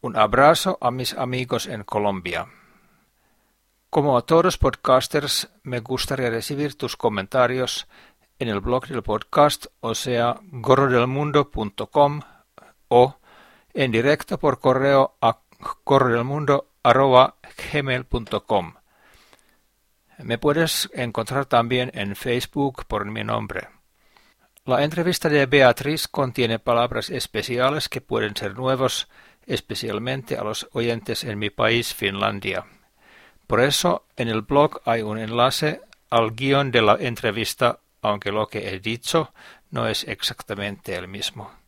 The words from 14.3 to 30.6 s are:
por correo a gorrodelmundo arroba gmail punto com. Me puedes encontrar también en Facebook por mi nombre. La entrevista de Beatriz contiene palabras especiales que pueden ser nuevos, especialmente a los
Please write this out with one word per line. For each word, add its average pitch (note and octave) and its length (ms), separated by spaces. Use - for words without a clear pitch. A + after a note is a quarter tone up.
por C#3 220
correo C3+ 600
a A2+ 180
gorrodelmundo C3+ 840
arroba C3 520
gmail C3+ 320
punto A2 400
com. F#2 300
Me A#2 200
puedes D#3 560
encontrar B2+ 520
también B2 480
en G2+ 220
Facebook C3 680
por G#2 180
mi G#2+ 200
nombre. A2 440
La C3 200
entrevista E3 440
de D3 180
Beatriz C3+ 640
contiene A#2+ 500
palabras A#2+ 520
especiales B2 800
que - 120
pueden A2 360
ser G2+ 200
nuevos, B2+ 540
especialmente A#2 960
a G#2 60
los G#2+ 280